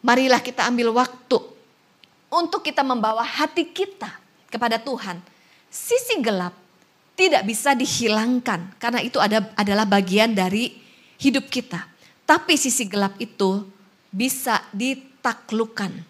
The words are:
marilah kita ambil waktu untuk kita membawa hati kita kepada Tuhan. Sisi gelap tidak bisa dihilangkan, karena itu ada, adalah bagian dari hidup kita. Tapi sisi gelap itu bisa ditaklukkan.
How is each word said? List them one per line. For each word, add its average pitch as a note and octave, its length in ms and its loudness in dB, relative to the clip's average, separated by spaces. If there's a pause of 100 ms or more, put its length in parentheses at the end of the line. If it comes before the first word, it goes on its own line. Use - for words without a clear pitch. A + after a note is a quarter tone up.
marilah B3+ 320 4
kita B3 320 -2
ambil A#3+ 240 0
waktu - 480 0 (880)
untuk F4 320 0
kita D4 240 -2
membawa A3+ 400 0
hati D#4 480 -4
kita F#4 480 -8 (320)
kepada A3+ 240 0
Tuhan. G3+ 400 -8 (480)
Sisi A#4 560 -2
gelap F#3 320 -2 (640)
tidak F4+ 280 4
bisa A#3 280 2
dihilangkan, A3 1080 0
karena A#3 200 -2
itu - 160 -4
ada, G#3+ 360 2
adalah G#3 320 2
bagian G3+ 480 4
dari G3 440 0 (440)
hidup C4+ 280 2
kita. A#3+ 360 -6 (400)
Tapi E4+ 280 4
sisi B3+ 320 0
gelap G3 320 -2
itu G3+ 480 -2 (480)
bisa A#3 480 -2 (120)
ditaklukkan. A3 1400 -6